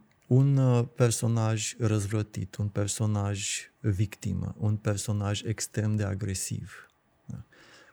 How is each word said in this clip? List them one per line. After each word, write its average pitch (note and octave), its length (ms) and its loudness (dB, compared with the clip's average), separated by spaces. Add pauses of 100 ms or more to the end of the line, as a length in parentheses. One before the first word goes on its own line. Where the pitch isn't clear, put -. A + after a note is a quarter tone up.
(280)
un, C3+ 300 6
uh, B2 280 4 (100)
personaj A2+ 840 2
răzvrătit, G#2+ 760 -2
un G#2 120 -2
personaj G2+ 800 -2 (320)
victimă, F#2+ 760 -2
un G#2+ 180 0
personaj G2+ 680 -2
extrem G#2+ 500 -2
de G#2 80 0
agresiv, G2 840 -6 (380)
da? B2 180 -12 (500)